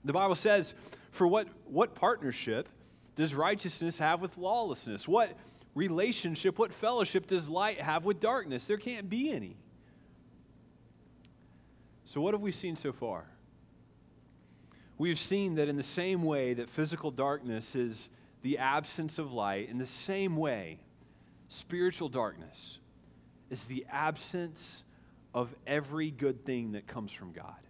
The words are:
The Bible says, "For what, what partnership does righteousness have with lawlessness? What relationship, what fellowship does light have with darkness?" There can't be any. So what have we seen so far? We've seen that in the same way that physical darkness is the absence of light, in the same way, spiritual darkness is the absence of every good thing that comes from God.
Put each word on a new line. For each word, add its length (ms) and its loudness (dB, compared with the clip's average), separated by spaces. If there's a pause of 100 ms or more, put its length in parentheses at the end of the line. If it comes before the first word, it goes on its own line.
The 100 0
Bible 220 6
says, 380 6 (380)
"For 160 6
what, 200 6 (180)
what 300 2
partnership 760 0 (460)
does 180 2
righteousness 680 0
have 220 4
with 160 -8
lawlessness? 720 -2
What 260 6 (420)
relationship, 840 0
what 160 2
fellowship 540 0
does 200 0
light 320 0
have 240 0
with 160 2
darkness?" 480 0
There 100 2
can't 320 -8
be 220 0
any. 260 -6 (2500)
So 180 -4
what 120 4
have 80 0
we 100 0
seen 240 -4
so 160 -4
far? 360 -6 (1700)
We've 220 0
seen 360 2
that 120 4
in 80 0
the 80 0
same 400 0
way 320 2
that 140 -4
physical 420 -2
darkness 640 -2
is 340 -2 (320)
the 160 0
absence 640 0
of 120 -6
light, 380 -2
in 80 -6
the 80 -4
same 520 -2
way, 420 -2 (680)
spiritual 600 -2
darkness 720 -6 (680)
is 160 -6
the 260 -6
absence 920 -4 (500)
of 200 -2 (120)
every 460 -2
good 340 0
thing 260 -2
that 160 -8
comes 240 -8
from 200 -14
God. 240 -14 (140)